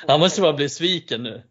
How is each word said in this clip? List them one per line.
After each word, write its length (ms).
han 120
måste 200
bara 120
bli 160
sviken 540
nu. 280